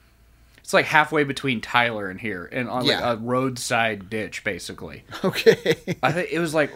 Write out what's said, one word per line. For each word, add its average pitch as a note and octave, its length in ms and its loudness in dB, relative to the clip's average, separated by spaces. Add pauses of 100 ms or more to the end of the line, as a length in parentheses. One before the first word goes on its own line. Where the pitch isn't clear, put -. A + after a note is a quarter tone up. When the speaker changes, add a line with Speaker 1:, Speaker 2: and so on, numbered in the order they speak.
(600)
Speaker 1:
it's, - 160 -6
like, D3+ 100 6
halfway D3+ 380 4
between C3 360 -2
Tyler A2+ 480 0
and F#2 140 -10
here F#2+ 300 -6
and B2 180 -4
on, B2 160 -2
like, G#2 140 2
Speaker 2:
Yeah. A#2 140 0
Speaker 1:
a - 20 -4
roadside A#2 960 -2
ditch G#2+ 320 -8
basically. F2+ 600 -8 (100)
Speaker 2:
<laughs> - 100 -8
Okay. F#3 520 4 (280)
Speaker 1:
I B2+ 80 4
think E3+ 200 -2
it D3+ 60 0
was, E3 160 0
like, D3+ 220 2